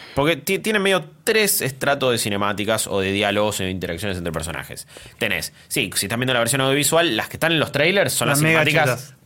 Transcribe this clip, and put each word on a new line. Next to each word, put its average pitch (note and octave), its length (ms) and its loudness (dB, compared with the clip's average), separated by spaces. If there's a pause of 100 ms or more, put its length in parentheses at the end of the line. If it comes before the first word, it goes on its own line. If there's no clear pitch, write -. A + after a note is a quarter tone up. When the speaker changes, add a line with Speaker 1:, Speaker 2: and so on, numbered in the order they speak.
(140)
Speaker 1:
porque D3 220 2
ti-, F#3+ 220 -2
tienen G#3+ 240 0
medio F#3+ 220 2 (200)
tres G#3+ 380 2
estratos C3 500 0
de A#2 60 2
cinemáticas G#2 680 0
o G2 140 -2
de F#2+ 120 2
diálogos G#2 480 2
o G2 40 -4
de F#2 60 -2
interacciones F#2 480 -4
entre E2+ 140 -4
personajes. D#2 540 -8 (320)
Tenés, G2 340 -2 (160)
sí, A2 260 -2
si - 120 -2
están A#2 140 -4
viendo B2+ 120 0
la B2 80 2
versión B2 200 0
audiovisual, C#3+ 560 2
las G#2+ 120 -2
que - 80 -12
están E3 160 0
en D#3+ 80 2
los A#2+ 120 -2
trailers D#3+ 400 2
son A#2 160 0
las C3 100 2
Speaker 2:
Las D3+ 40 0
mega D#3+ 220 4
Speaker 1:
cinemáticas D3 360 2
Speaker 2:
chetas. - 140 -18 (120)